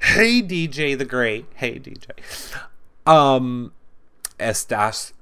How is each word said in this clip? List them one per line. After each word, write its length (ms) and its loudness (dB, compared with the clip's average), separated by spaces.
hey, 420 4
D 240 -2
J 280 -2
the 120 -4
Great. 480 -2
Hey, 240 -6
D 160 -14
J. 140 -18
Um, 680 4
Estas-, 840 -2